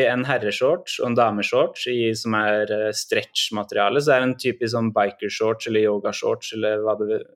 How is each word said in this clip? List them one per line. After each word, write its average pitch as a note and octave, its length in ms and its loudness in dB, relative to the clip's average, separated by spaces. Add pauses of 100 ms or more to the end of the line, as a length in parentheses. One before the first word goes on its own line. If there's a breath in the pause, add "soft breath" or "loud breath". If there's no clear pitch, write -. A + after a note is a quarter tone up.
en B2 180 2
herreshorts B2+ 760 -2
og B2 100 0
en A#2+ 80 0
dameshorts A#2+ 720 0
i, A#2 240 0
som A2 240 -2
er, G#2+ 320 2
eh, G#2+ 240 0
stretchmateriale. G#2 1040 -2
Så D3 140 4
det B2+ 80 4
er B2+ 80 2
en B2+ 100 -2
typisk A#2+ 380 -2
sånn A2+ 180 0
bikershorts G#2+ 720 0
eller G#2+ 240 2
yogashorts G#2+ 640 -4
eller G#2+ 240 -2
hva G#2+ 160 0
du G#2+ 140 -2 (280)